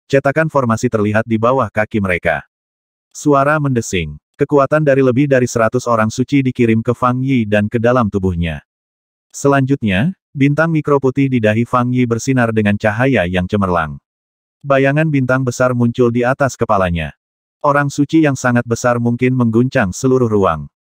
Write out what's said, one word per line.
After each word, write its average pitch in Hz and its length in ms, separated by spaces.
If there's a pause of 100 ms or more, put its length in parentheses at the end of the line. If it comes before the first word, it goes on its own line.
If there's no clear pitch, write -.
cetakan 139 400
formasi 127 480
terlihat 104 320
di 113 160
bawah 123 320
kaki 107 240
mereka. 87 480 (640)
Suara 147 480
mendesing. 110 640 (160)
Kekuatan 143 480
dari 135 200
lebih 127 200
dari 131 240
seratus 117 400
orang 110 240
suci 135 320
dikirim 113 400
ke 120 80
Fang 127 280
Yi 127 280
dan 104 160
ke 113 160
dalam 120 280
tubuhnya. 85 520 (720)
Selanjutnya, 135 800 (200)
bintang 143 360
mikro 147 320
putih 135 280
di 127 120
dahi 107 240
Fang 123 240
Yi 123 160
bersinar 117 480
dengan 104 240
cahaya 110 520
yang 92 160
cemerlang. 90 520 (640)
Bayangan 139 480
bintang 131 320
besar 127 320
muncul 120 400
di 120 80
atas 131 320
kepalanya. 90 640 (480)
Orang 143 240
suci 147 360
yang 139 120
sangat 120 280
besar 120 360
mungkin 120 320
mengguncang 120 560
seluruh 127 400
ruang. 87 400 (120)